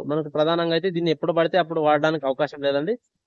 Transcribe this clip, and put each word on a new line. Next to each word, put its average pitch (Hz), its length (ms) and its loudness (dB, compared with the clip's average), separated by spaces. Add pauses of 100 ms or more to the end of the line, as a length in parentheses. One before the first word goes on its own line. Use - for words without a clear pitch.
మనకు 151 220 -2
ప్రధానంగా 165 460 0
అయితే 170 140 0
దీన్ని 170 220 -2
ఎప్పుడు 165 200 -2
పడితే 165 260 2
అప్పుడు 165 220 0
వాడడానికి 151 460 2
అవకాశం 139 360 -2
లేదండి. 143 300 0 (340)